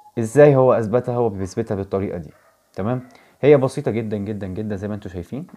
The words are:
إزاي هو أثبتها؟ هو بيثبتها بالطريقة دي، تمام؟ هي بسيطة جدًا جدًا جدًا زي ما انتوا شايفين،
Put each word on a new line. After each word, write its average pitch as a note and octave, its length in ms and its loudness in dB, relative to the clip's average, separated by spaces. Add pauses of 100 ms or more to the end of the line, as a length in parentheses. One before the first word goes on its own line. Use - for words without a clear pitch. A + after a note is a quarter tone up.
(180)
إزاي C#3 380 6
هو C3 160 4
أثبتها؟ A2+ 420 -2
هو A#2+ 140 0
بيثبتها G2+ 460 -6
بالطريقة F#2+ 440 -6
دي، D2 120 -14 (440)
تمام؟ B2 340 -6 (320)
هي C#3+ 160 8
بسيطة C3+ 340 -2
جدًا A2 260 -4
جدًا G2+ 300 -6
جدًا G#2 300 -6
زي G2+ 120 -8
ما G#2 60 -6
انتوا G2+ 160 -12
شايفين، A#2 360 -10 (100)